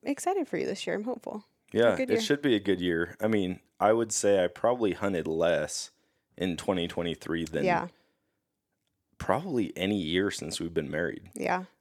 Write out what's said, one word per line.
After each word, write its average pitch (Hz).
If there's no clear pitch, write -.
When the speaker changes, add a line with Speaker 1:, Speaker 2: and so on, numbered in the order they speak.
Speaker 1:
excited 330
for -
you -
this -
year. 185
I'm 208
hopeful. 226
It's -
a -
Speaker 2:
Yeah, 110
Speaker 1:
good 262
Speaker 2:
it -
Speaker 1:
year. 226
Speaker 2:
should 143
be 139
a 101
good 95
year. 85
I 110
mean, 95
I 104
would 113
say 101
I 104
probably 117
hunted 90
less 80
in 87
twenty 87
twenty-three 82
than 78
Speaker 1:
Yeah. 175
Speaker 2:
probably 127
any 101
year 90
since -
we've 85
been 76
married. 78
Speaker 1:
Yeah. 180